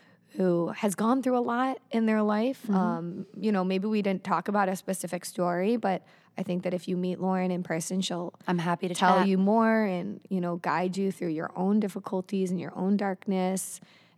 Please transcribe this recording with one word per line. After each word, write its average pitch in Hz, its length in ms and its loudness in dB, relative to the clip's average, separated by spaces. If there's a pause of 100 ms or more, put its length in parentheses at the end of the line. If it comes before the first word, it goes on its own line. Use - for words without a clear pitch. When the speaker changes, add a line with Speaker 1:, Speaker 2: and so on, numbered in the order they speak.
(360)
Speaker 1:
who 175 320 2
has 208 260 -2
gone 233 280 2
through 247 160 2
a - 20 0
lot 247 380 -2 (120)
in 226 160 2
their 220 160 4
life. 214 420 0
Speaker 2:
Mm-hmm. 214 120 0
Speaker 1:
Um, 175 500 -2 (100)
you 202 140 -2
know, 190 140 2
maybe 190 240 0
we 220 140 0
didn't 190 220 0
talk 170 240 0
about 202 200 2
a 190 80 -2
specific 180 480 -6
story, 180 520 0
but 196 260 0 (360)
I 185 60 -2
think 180 180 -2
that 180 100 -2
if 175 140 -4
you 185 100 -2
meet 180 240 -2
Lauren 185 300 0
in 180 140 -2
person, 170 360 -4
she'll 175 320 -4 (140)
Speaker 2:
I'm 180 120 0
happy 170 280 -2
to 175 80 -4
Speaker 1:
tell 185 240 6
Speaker 2:
chat. 190 80 4
Speaker 1:
you 190 120 4
more 220 440 4
and, 180 380 -2 (100)
you 185 100 0
know, 175 160 -2
guide 175 400 -2
you 190 140 0
through 180 200 -4
your 156 260 -4
own 196 240 2
difficulties 190 720 -2
and 180 80 -2
your - 180 -8
own 196 180 2
darkness 190 840 -2 (380)